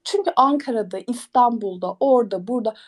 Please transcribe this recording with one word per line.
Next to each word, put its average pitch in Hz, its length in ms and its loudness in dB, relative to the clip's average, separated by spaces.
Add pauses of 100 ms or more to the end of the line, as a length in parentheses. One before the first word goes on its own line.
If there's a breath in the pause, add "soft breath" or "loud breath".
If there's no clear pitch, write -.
Çünkü 381 320 -2
Ankara'da, 247 680 0
İstanbul'da, 208 960 0
orada, 220 480 2
burada, 226 260 -2 (140 loud breath)